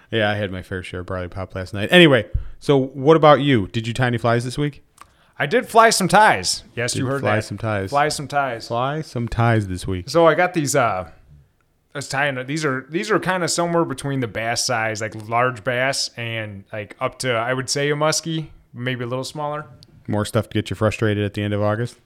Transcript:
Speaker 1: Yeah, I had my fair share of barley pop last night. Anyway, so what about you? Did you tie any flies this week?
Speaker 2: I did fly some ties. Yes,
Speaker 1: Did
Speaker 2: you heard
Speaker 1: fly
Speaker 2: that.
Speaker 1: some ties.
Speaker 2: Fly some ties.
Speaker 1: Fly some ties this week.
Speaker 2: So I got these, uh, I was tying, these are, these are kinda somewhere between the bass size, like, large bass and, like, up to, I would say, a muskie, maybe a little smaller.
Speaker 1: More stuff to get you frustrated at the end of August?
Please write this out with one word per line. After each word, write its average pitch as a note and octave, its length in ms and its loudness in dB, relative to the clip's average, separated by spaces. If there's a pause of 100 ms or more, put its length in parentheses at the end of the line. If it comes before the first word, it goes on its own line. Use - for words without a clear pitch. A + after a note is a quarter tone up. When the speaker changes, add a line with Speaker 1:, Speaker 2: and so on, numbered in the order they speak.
(100)
Speaker 1:
Yeah, G#2+ 200 2
I G#2 60 0
had G2+ 160 -4
my F#2 100 -8
fair F#2 220 -8
share F#2 160 -10
of F2 60 -12
barley F#2 220 -6
pop F#2+ 280 -10
last F#2 180 -8
night. G2+ 160 -4
Anyway, D3+ 360 8 (340)
so C#3+ 160 2
what C3+ 400 4
about D3 240 8
you? C3 280 2
Did A2+ 200 -6
you A#2 40 -2
tie B2+ 140 -2
any A#2+ 120 0
flies A#2+ 260 0
this B2 120 -10
week? D3 280 -6 (560)
Speaker 2:
I C#3 60 0
did A3 200 0
fly A3+ 240 6
some G3 160 2
ties. E3 560 4 (140)
Yes, A#2+ 160 -2
Speaker 1:
Did - 80 -2
Speaker 2:
you C3+ 60 0
heard C3+ 160 -2
Speaker 1:
fly G#2+ 140 2
Speaker 2:
that. A2 80 -2
Speaker 1:
some G#2 140 -10
ties. G2+ 320 -2
Speaker 2:
Fly C#3+ 200 2
some D3 180 -6
ties. C3 400 -4
Speaker 1:
Fly C3 320 -2
some A#2+ 260 -4
ties A2+ 400 2
this F#2 220 -6
week. F#2 200 -6
Speaker 2:
So E3 200 4
I D#3 80 6
got F3+ 180 0
these, C#3+ 220 0
uh, G2 340 0 (840)
I D3 40 -10
was C3+ 100 -10
tying, C#3 380 -2
these D#3 180 -4
are, C3 260 -2
these G#3 200 -4
are F#3+ 80 4
kinda F3+ 300 -2
somewhere E3+ 360 0
between C3+ 360 -4
the A#2+ 80 -2
bass A2+ 360 -4
size, A2 360 -2
like, A2 140 -6 (140)
large A#2 360 0
bass C3 520 -2
and, A2 460 -8 (100)
like, G#2+ 280 -10
up C3 200 -4
to, B2+ 120 -2
I A#2 200 0
would C3 160 -4
say, C#3+ 220 -2
a D3 60 0
muskie, D#3 520 -2 (240)
maybe B2 300 -4
a A#2+ 60 -6
little B2+ 160 -4
smaller. D3 420 -6 (400)
Speaker 1:
More G#2 180 0
stuff - 240 -2
to - 60 -8
get G#2+ 160 -2
you F#2+ 60 -6
frustrated G#2 480 0
at G2+ 100 -4
the G#2 80 -4
end G#2 120 -2
of G2+ 80 -2
August? G#2+ 440 -2